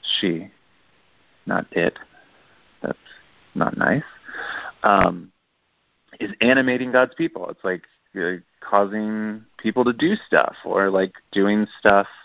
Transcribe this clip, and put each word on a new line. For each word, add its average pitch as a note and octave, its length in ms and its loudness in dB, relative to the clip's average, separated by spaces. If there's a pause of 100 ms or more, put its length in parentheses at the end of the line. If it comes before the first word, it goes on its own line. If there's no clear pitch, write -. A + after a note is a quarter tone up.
she, - 480 -2 (960)
not - 260 -2
it. - 260 0 (840)
That's - 160 -6 (560)
not - 240 -2
nice. C3 260 0 (800)
Um, F#2 480 4 (880)
is G2+ 120 -6 (100)
animating B2+ 500 2
God's B2+ 220 2
people. F#2+ 360 -6
It's - 140 -16
like, F#2 200 -4 (360)
uh, F2+ 180 -2 (240)
causing G#2+ 840 -2 (120)
people A2 280 0
to A#2+ 80 0
do D#3+ 220 0
stuff - 400 -2 (100)
or, F#2+ 240 0
like, F#2+ 240 0 (180)
doing G#2 360 2 (100)
stuff G2+ 300 4 (180)